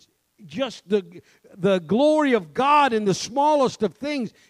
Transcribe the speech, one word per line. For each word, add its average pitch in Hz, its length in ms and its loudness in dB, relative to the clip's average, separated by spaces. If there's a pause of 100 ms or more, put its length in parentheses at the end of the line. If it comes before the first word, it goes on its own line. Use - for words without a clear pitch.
(440)
just 196 460 -10
the, 180 320 -4 (340)
the 190 220 0
glory 269 560 2
of 160 220 -2
God 277 380 2
in 214 120 0
the 185 80 2
smallest 277 680 -2
of 143 100 -2
things, 277 400 -8 (160)